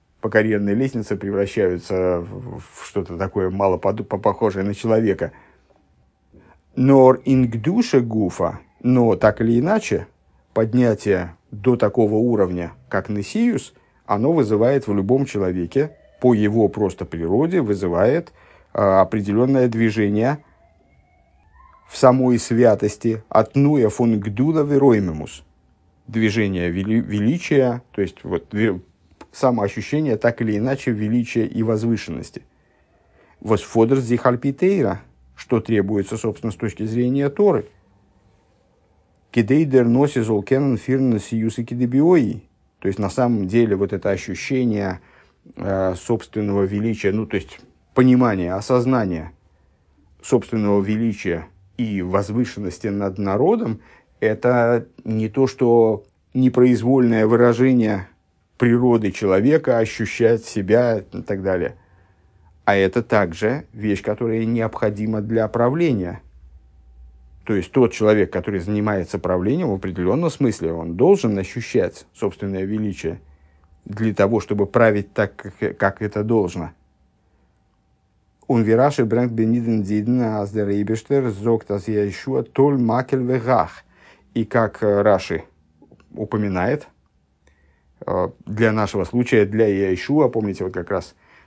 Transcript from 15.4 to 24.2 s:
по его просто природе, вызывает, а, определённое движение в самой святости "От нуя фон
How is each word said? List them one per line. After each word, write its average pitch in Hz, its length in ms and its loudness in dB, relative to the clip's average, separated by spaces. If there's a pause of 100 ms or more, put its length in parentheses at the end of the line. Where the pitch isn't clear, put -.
по 123 100 6
его 107 360 2
просто 95 340 -4
природе, 98 560 -2
вызывает, 104 720 0 (420)
а, 98 280 4
определённое 113 680 2
движение 113 760 0 (1500)
в - 80 -14
самой 127 420 4
святости 110 880 2
"От 110 300 0
нуя 139 320 4
фон 113 320 0